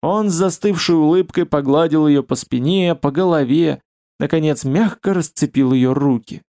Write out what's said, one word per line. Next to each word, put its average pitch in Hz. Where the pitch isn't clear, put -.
Он 208
с 180
застывшей 175
улыбкой 175
погладил 151
ее 143
по -
спине, 170
по 143
голове, 156
наконец 151
мягко 185
расцепил 139
ее 127
руки. 139